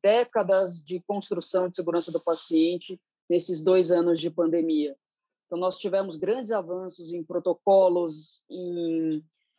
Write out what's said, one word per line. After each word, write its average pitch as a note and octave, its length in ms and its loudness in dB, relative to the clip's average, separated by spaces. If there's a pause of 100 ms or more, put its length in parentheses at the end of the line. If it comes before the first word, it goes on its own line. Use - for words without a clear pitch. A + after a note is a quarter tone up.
décadas G3 760 2
de E3+ 220 -8
construção F#3 640 -4
de F3+ 80 -8
segurança E3+ 360 -2
do D#3+ 120 -4
paciente E3+ 800 0 (260)
nesses F3 360 0
dois F3+ 280 4
anos E3+ 300 4
de E3 80 -2
pandemia. D#3+ 680 0 (500)
Então, F3 140 -8
nós F#3 180 -2
tivemos F#3+ 380 -2
grandes G#3 360 -2
avanços F3 600 -6
em F3 100 -8
protocolos, F3 1300 2
em, E3 760 -4 (360)